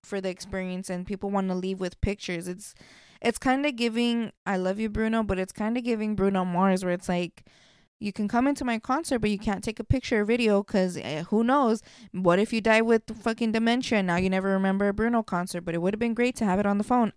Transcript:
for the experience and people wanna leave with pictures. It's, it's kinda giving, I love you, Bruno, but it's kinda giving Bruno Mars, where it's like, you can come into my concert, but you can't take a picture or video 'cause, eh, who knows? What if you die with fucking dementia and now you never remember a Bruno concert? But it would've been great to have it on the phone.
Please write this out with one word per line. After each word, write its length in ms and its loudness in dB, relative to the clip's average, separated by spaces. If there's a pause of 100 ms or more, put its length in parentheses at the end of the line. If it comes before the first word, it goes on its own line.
for 180 -6
the 100 -4
experience 580 -8
and 180 -6
people 240 -6
wanna 240 0
leave 240 -4
with 220 -6
pictures. 480 -4
It's, 260 -12 (460)
it's 180 0
kinda 340 2
giving, 600 0 (140)
I 100 -2
love 220 -2
you, 100 -2
Bruno, 360 0
but 140 -2
it's 140 -4
kinda 280 -2
giving 340 -2
Bruno 300 2
Mars, 400 2
where 100 0
it's 140 -8
like, 360 -2 (560)
you 120 -6
can 140 -4
come 220 2
into 160 -2
my 160 -2
concert, 400 -2
but 100 0
you 80 0
can't 240 -4
take 160 -8
a 60 -8
picture 380 0
or 20 2
video 400 2
'cause, 320 0
eh, 280 -6
who 200 2
knows? 380 4 (280)
What 300 4
if 120 0
you 80 0
die 220 4
with 200 4 (200)
fucking 300 -2
dementia 460 2
and 100 0
now 80 2
you 120 2
never 200 0
remember 400 2
a 40 0
Bruno 300 0
concert? 380 -4
But 140 -6
it 80 -2
would've 180 0
been 140 0
great 220 0
to 80 -2
have 140 2
it 80 2
on 120 0
the 60 0
phone. 320 2